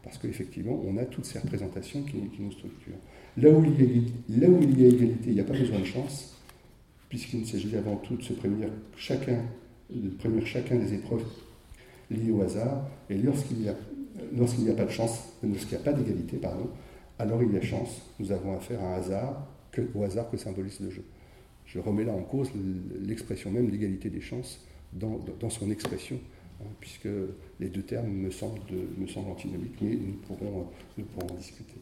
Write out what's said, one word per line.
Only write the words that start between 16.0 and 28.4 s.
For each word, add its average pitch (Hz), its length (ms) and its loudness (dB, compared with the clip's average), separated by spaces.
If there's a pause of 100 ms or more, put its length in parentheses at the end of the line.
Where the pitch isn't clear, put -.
pardon, - 320 -4 (500)
alors 117 240 2
il 110 100 6
y 98 40 2
a 90 60 0
chance. - 400 -4 (180)
Nous - 120 -2
avons 95 220 -2
affaire 101 280 -6
à 92 120 -2
un 92 40 0
hasard, 98 480 -4 (260)
que, 123 100 -2 (120)
au 104 80 -2
hasard 101 280 -2
que 127 60 -4
symbolise 95 440 -6
le 95 100 -6
jeu. 92 140 -12 (600)
Je - 160 -10
remets 107 240 0
là 117 80 -2
en 92 100 -2
cause 131 320 -2
l-, 92 540 -4
l'expression - 420 -6
même 117 200 2
d'égalité 101 400 -2
des 85 100 -8
chances - 440 -10 (280)
dans, 110 260 -6
dans, 92 220 -10
dans 110 100 -4
son 101 200 -4
expression, 107 480 -6 (420)
hein, 104 60 -12 (140)
puisque - 280 -12 (520)
les 92 80 -6
deux 95 140 -6
termes 113 280 -4
me 95 200 -2
semblent, 104 300 -8 (100)